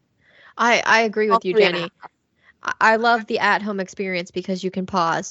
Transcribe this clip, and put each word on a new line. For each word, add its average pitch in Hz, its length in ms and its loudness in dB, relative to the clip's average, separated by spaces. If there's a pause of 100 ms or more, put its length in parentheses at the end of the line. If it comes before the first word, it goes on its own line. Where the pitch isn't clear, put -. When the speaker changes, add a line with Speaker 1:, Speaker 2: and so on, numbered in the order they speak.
(560)
Speaker 1:
I, 233 300 2
I 220 140 4
agree 214 280 0
Speaker 2:
All 208 80 4
Speaker 1:
with 226 80 0
you, 185 100 -2
Speaker 2:
three 214 100 6
and 175 120 2
a - 40 -2
Speaker 1:
Jenny. 170 100 -8 (100)
Speaker 2:
half. - 100 -20 (680)
Speaker 1:
I, 220 120 4
I 220 40 2
love 233 300 0
the 226 140 -4
at-home 202 400 0
experience 185 500 -6
because 185 340 -6
you 185 60 -2
can 185 160 -6
pause 165 440 -2